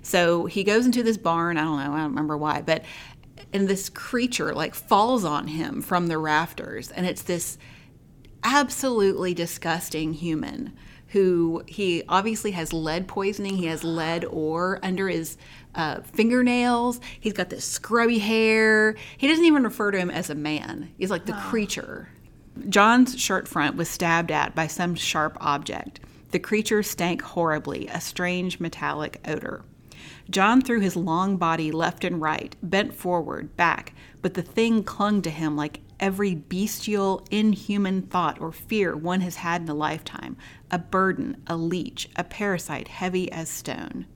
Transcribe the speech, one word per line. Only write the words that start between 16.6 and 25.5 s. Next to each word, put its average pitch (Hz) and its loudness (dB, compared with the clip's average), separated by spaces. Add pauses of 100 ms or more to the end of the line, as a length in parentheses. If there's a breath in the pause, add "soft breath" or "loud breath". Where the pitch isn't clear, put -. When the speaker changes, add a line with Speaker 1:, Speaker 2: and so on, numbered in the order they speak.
Speaker 1:
He's 214 -2
got 180 -2
this - -8
scrubby 233 2
hair. 220 6 (220 loud breath)
He 269 0
doesn't 330 6
even 294 8
refer 208 0
to 196 0
him 180 0
as 180 -4
a 147 -6
man. 151 -6
He's 190 -2
like, 185 -2
"The 220 -4
Speaker 2:
Huh. 202 -8
Speaker 1:
creature." - -4 (580)
John's 233 6
shirt - -2
front 147 0
was 170 -2
stabbed 170 0
at 147 0
by 160 0
some 175 -2
sharp - -2
object. - -4 (300 loud breath)